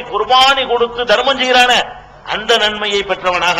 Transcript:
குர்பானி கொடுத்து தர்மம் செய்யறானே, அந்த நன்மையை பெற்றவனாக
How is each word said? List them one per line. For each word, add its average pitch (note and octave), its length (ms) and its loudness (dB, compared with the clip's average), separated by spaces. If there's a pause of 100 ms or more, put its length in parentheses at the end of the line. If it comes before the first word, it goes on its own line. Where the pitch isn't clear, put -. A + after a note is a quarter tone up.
குர்பானி B3+ 640 2
கொடுத்து A#3+ 380 -2
தர்மம் B3+ 360 2
செய்யறானே, B3 380 2 (460)
அந்த G#3+ 320 -4
நன்மையை G#3 460 -2
பெற்றவனாக F3+ 560 -2